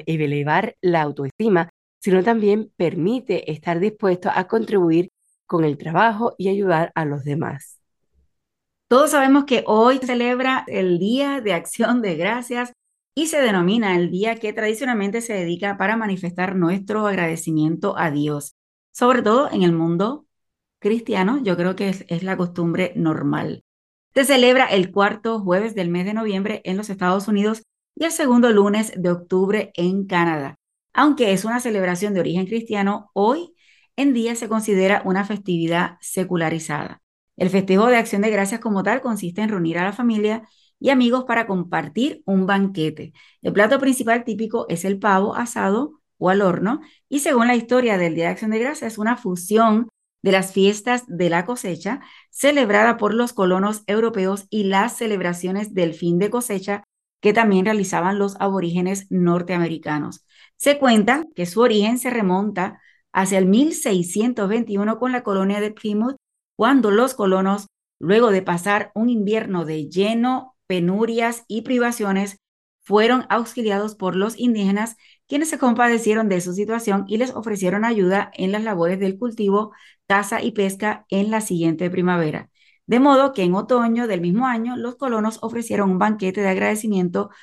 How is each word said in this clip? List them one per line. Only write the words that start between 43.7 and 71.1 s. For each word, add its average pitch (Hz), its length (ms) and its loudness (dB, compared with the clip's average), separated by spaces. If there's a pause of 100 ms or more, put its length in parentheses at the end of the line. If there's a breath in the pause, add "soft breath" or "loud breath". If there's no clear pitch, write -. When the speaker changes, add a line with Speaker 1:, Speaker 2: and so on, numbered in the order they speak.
Speaker 2:
principal 240 440 0
típico 220 440 -4
es 170 160 -6
el 196 140 -2
pavo 196 360 2
asado 226 680 -4 (180)
o 175 120 2
al 202 120 4
horno, 196 380 0 (280 loud breath)
y 277 120 -4
según 247 280 2
la 247 80 2
historia 233 420 2
del 170 160 0
Día 165 120 0
de 175 40 0
Acción 214 220 -4
de 220 80 0
Gracias, 240 340 -6
es - 40 -10
una 220 180 0
fusión 214 720 2 (340)
de 190 100 2
las 185 200 0
fiestas 208 540 2
de 175 240 0
la 175 140 2
cosecha 220 560 -6 (300 loud breath)
celebrada 220 640 2
por 208 160 -2
los 240 200 0
colonos 196 540 0
europeos 202 640 0
y 214 140 -2
las 196 320 0
celebraciones 190 800 -4
del 170 200 0
fin 175 240 0
de 202 120 0
cosecha 202 540 -4 (360)
que 208 120 4
también 208 320 4
realizaban 196 540 0
los 202 220 -2
aborígenes 190 720 -2
norteamericanos. 170 1120 -2 (320 soft breath)
Se 285 220 2
cuenta 247 460 4 (100)
que 175 120 -4
su 190 140 -2
origen 226 380 2
se 247 120 -4
remonta 196 720 -2 (320 soft breath)
hacia 190 260 0
el 185 80 4
mil 269 280 4
seiscientos 208 720 0
veintiuno 220 520 -2
con 247 100 -2
la 240 140 -4
colonia 196 360 0
de 208 120 -4
Plymouth, 214 420 -4 (420)
cuando 226 360 4
los 254 220 4
colonos, 196 520 0 (320)
luego 214 320 2
de 190 120 2
pasar 190 520 -2
un 226 160 0
invierno 208 540 -2
de 156 240 -6
lleno, 233 680 -2 (120)
penurias 226 800 0